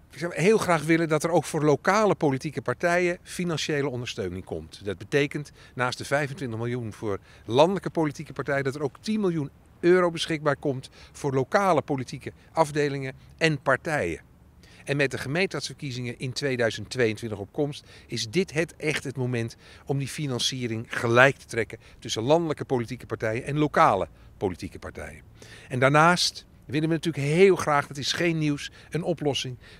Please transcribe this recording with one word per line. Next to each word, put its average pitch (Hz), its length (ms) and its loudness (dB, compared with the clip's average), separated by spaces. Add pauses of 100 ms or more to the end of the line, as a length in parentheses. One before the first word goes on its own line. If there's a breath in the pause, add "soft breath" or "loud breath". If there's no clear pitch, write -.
(120)
ik - 80 -16
zou 170 160 -6
heel 196 220 4
graag 165 260 2
willen 165 260 2
dat 156 140 0
er 165 60 0
ook 165 140 4
voor 151 200 -4
lokale 185 520 4
politieke 143 460 -2
partijen 175 600 0
financiële 156 680 -4
ondersteuning 95 560 -6
komt. 80 400 -12
Dat 95 120 -6
betekent 143 540 -2 (240 soft breath)
naast 123 220 -2
de 107 80 -10
vijfentwintig 135 540 -4
miljoen 120 340 -6
voor 101 260 -4 (260 soft breath)
landelijke 160 440 4
politieke 151 440 -4
partijen, 139 300 -2
dat 135 120 -2
er 151 80 -8
ook - 160 -6
tien 214 200 -4
miljoen 165 300 -2 (300)
euro 180 320 6
beschikbaar 151 440 -2
komt 131 340 -4 (220 loud breath)
voor 139 220 -4
lokale 165 480 4
politieke 131 500 -6 (200 soft breath)
afdelingen 143 640 0 (240 soft breath)
en 156 240 2
partijen. 117 600 0 (640 loud breath)
En 143 120 -2
met 139 140 2
de 127 60 -6
gemeenteraadsverkiezingen 135 1040 -6
in 127 140 -6
tweeduizend 120 560 -2
tweeëntwintig 110 500 -2
op 98 120 -12
komst, 147 360 -4 (200 loud breath)
is 113 220 -6
dit 170 240 0
het, 160 220 -2
echt - 280 -4
het 131 140 -8
moment 123 380 -2 (300 loud breath)
om 139 120 -2
die 139 100 -4
financiering 120 840 -4
gelijk 123 460 6
te - 100 -20
trekken 113 320 -6 (220 soft breath)
tussen 110 240 -6
landelijke 151 420 2
politieke 123 400 -4
partijen 113 380 -6
en 143 140 -4
lokale 143 500 4 (300 soft breath)
politieke 90 420 -4
partijen. 80 420 -14 (460 loud breath)
En 127 120 -4
daarnaast 151 680 4 (200)
willen 156 240 -2
we 165 60 0
natuurlijk 147 300 -2
heel 175 300 6
graag, 143 320 0
dat 143 100 -14
is 135 160 -4
geen 170 240 0
nieuws, 147 340 -2 (180 loud breath)
een 160 140 -6
oplossing 143 540 -2 (220 loud breath)